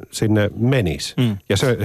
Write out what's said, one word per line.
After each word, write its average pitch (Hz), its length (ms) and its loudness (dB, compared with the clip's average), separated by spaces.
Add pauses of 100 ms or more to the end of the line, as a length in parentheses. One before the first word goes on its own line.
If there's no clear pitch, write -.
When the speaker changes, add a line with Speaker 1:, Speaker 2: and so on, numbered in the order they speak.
(100)
Speaker 1:
sinne 107 460 0
menis. 110 600 0
Speaker 2:
Mm. 113 200 0 (120)
Speaker 1:
Ja 101 80 2
se, 123 280 2